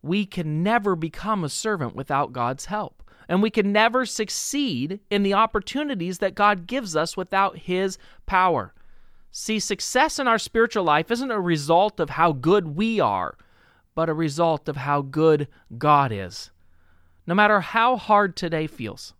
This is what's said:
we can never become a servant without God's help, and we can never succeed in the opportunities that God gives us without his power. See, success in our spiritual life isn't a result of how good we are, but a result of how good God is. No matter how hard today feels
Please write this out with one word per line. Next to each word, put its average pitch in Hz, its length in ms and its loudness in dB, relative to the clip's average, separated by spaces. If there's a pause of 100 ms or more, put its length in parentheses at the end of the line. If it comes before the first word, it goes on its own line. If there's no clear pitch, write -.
we 190 240 0
can 156 380 -4
never 202 320 2
become 180 480 -4
a 147 40 -4
servant 170 460 -4
without 139 380 -2
God's 127 320 -4
help, 202 400 -8 (240)
and 180 120 2
we 220 100 2
can 202 200 0
never 226 340 4
succeed 208 920 -4 (120)
in 202 120 2
the 196 120 2
opportunities 214 840 -2
that 190 160 -2
God 202 320 2
gives 220 300 -4
us 160 200 -2
without 196 420 -2
his 190 400 -2 (280)
power. 175 480 2 (560)
See, 220 300 -4
success - 580 0
in 269 80 0
our 226 140 2
spiritual 226 420 0
life 160 300 2
isn't 247 180 -4
a 214 100 -2
result 170 600 2
of 143 100 -2
how 165 220 2
good 156 440 0
we 220 220 0
are, 98 400 0 (560)
but 160 140 0
a 156 60 -2
result 160 540 0
of 135 100 -6
how 143 240 -2
good 147 440 4 (320)
God 143 320 4
is. 98 400 -10 (720)
No 170 120 -2
matter 208 240 4
how 233 360 2
hard 202 380 2
today 160 320 -4
feels - 540 -10